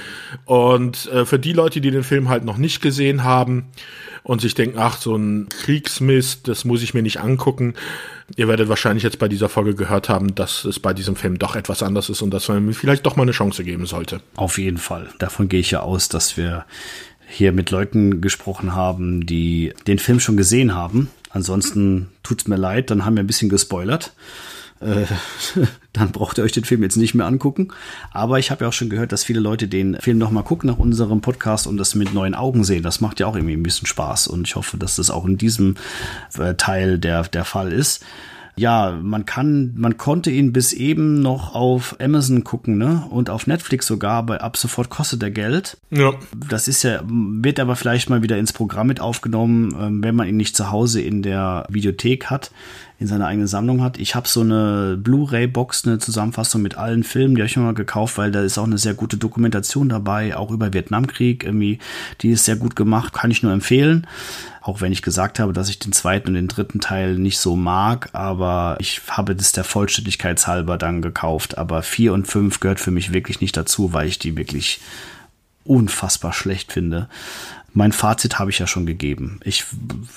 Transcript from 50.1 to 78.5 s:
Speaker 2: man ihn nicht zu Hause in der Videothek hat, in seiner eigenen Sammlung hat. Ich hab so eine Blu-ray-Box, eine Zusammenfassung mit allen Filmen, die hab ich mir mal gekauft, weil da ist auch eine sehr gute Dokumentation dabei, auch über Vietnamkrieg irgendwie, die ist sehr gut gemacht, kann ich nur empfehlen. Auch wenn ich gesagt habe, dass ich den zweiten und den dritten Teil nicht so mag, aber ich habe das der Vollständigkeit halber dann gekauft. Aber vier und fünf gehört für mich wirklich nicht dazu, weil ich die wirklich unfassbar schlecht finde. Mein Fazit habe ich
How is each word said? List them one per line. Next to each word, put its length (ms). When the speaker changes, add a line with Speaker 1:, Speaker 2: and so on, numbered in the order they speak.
Speaker 2:
man 120
ihn 100
nicht 180
zu 160
Hause 300
in 200
der 480
Videothek 600
hat, 180
in 80
seiner 220
eigenen 200
Sammlung 360
hat. 160
Ich 160
hab 120
so 140
eine 580
Blu-ray-Box, 840
eine 140
Zusammenfassung 640
mit 160
allen 240
Filmen, 320
die 80
hab 60
ich 80
mir 40
mal 140
gekauft, 420
weil 140
da 100
ist 160
auch 60
eine 160
sehr 160
gute 220
Dokumentation 680
dabei, 480
auch 140
über 240
Vietnamkrieg 720
irgendwie, 340
die 100
ist 140
sehr 100
gut 200
gemacht, 380
kann 160
ich 140
nur 100
empfehlen. 540
Auch 180
wenn 100
ich 100
gesagt 380
habe, 140
dass 160
ich 100
den 140
zweiten 360
und 40
den 160
dritten 320
Teil 360
nicht 220
so 160
mag, 560
aber 720
ich 260
habe 260
das 200
der 100
Vollständigkeit 800
halber 320
dann 240
gekauft. 560
Aber 260
vier 280
und 160
fünf 320
gehört 220
für 100
mich 220
wirklich 260
nicht 160
dazu, 380
weil 160
ich 100
die 160
wirklich 460
unfassbar 720
schlecht 400
finde. 340
Mein 140
Fazit 480
habe 100
ich 80